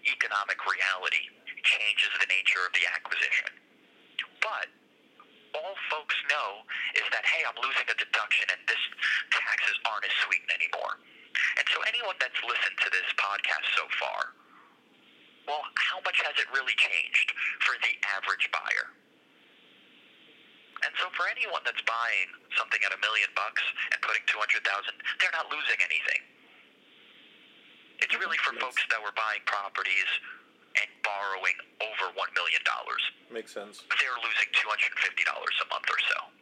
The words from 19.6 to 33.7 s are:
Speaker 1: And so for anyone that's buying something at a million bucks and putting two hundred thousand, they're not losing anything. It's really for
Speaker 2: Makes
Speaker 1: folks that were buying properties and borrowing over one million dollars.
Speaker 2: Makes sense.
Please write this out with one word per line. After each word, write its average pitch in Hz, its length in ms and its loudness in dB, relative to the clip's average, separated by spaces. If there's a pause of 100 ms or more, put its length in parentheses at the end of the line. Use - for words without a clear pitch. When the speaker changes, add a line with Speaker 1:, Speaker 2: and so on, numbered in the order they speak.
Speaker 1:
And 147 160 -2
so 185 160 0
for 175 160 0
anyone 220 320 -2
that's 120 240 -2
buying 113 400 2 (320)
something 110 240 0
at 98 80 2
a 95 80 -4
million 104 320 2
bucks 107 320 0 (240)
and - 160 2
putting 110 240 2
two 107 80 2
hundred 107 320 2
thousand, 101 240 0 (240)
they're 180 160 2
not 160 160 -2
losing 147 320 0
anything. - 400 0 (1800)
It's - 160 0
really 165 240 -2
for 143 80 0
Speaker 2:
Makes - 160 -4
Speaker 1:
folks - 140 0 (100)
that 113 80 2
were 104 160 -6
buying 107 320 0
properties 98 560 0 (720)
and 104 120 0 (120)
borrowing 98 560 0 (240)
over 101 380 -4
one 90 180 0
million 82 320 2
dollars. 60 320 -2 (320)
Speaker 2:
Makes 113 240 -10
sense. 104 240 -12 (160)